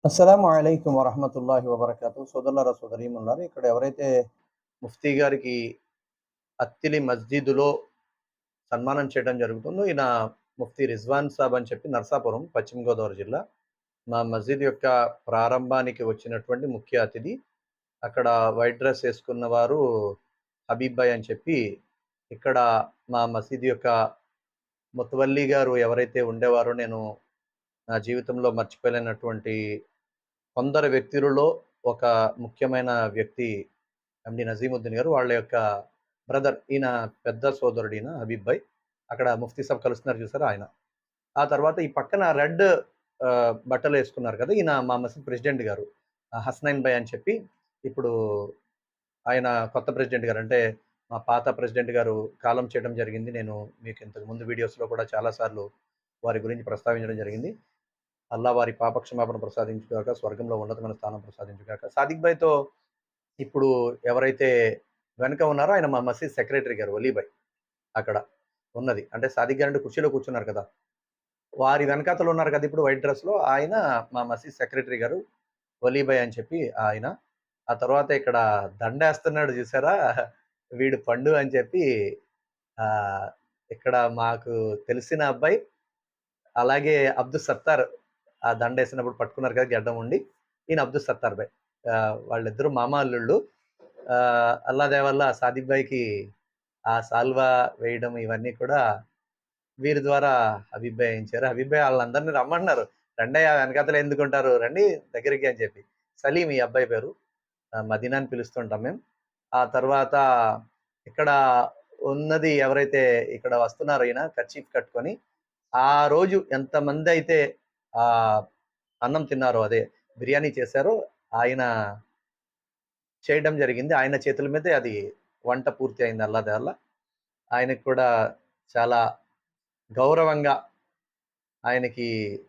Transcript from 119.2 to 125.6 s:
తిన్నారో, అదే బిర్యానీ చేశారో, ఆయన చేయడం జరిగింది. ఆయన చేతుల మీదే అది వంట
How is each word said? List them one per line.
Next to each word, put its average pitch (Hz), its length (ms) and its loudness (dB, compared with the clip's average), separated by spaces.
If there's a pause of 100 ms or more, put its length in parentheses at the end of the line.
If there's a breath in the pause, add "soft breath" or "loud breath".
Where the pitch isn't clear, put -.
తిన్నారో, 127 380 2
అదే 107 280 0 (280)
బిర్యానీ 139 400 0
చేశారో, 151 500 0 (260)
ఆయన 123 260 2 (1700)
చేయడం 151 260 2
జరిగింది. 135 380 0
ఆయన 135 200 2
చేతుల 139 340 -2
మీదే 156 240 0
అది 113 400 -2 (340)
వంట 127 220 0